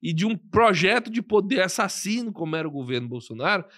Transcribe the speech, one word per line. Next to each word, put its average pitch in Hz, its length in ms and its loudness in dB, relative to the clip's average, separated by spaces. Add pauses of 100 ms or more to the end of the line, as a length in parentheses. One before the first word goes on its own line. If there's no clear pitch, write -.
e 170 100 -4
de 165 140 0
um 226 100 -2
projeto 214 760 4
de 226 120 -2
poder 202 400 2
assassino, 208 720 -2
como 160 220 -4
era 160 120 -4
o 151 40 -8
governo 127 360 -4
Bolsonaro, 123 560 -2 (140)